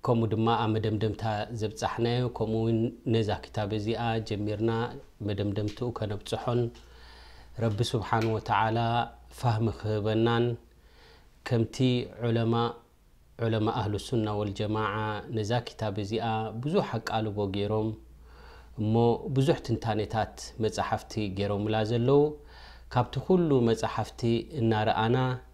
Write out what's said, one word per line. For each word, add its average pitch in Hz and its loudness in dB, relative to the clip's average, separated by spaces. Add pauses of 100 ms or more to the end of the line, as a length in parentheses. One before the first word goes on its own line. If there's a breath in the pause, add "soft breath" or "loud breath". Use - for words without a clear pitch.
كمو 117 2
دما 110 2
أمدمدمتا 107 -2
زبصحنايو، 117 -2
كمو 113 0 (160)
نزا 110 2
كتاب 107 -4
زيا 113 -2
جميرنا 110 -2 (240)
مدمدمتو 104 -2
كنبصحن. 117 -2 (960 loud breath)
رب 107 0
سبحانه 113 0
وتعالى 113 0 (420)
فهم 110 0
خبنان 113 0 (880 soft breath)
كمتي 123 2 (140)
علماء، 117 2 (680)
علماء 110 2
أهل 104 -2
السنة 107 0
والجماعة 107 -2 (160)
نزا 107 0
كتاب 107 -4
زيا 110 -2
بزو 147 0
حق - -4
قالوا 110 0
بو 101 -2
جيروم، 107 -2 (800 loud breath)
مو 113 4
بزو 135 2
تنتانيتات 107 -2 (200)
مصحفتي 107 -2
جيروم 101 -2
لا 110 2
زلو. 135 4 (540 loud breath)
كابت 123 0 (100)
كل 175 6 (180)
مصحفتي - 0
إن 113 4
رأنا 120 2 (140)